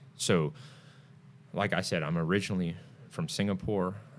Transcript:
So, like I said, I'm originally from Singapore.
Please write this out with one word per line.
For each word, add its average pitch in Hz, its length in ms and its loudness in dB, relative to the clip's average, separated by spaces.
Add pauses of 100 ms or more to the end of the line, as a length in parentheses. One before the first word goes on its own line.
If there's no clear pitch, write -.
(180)
So, 80 360 4 (1000)
like 101 200 2
I 85 80 2
said, 87 220 0
I'm 80 140 0
originally 90 580 2 (340)
from 82 180 -4
Singapore. 101 680 0 (240)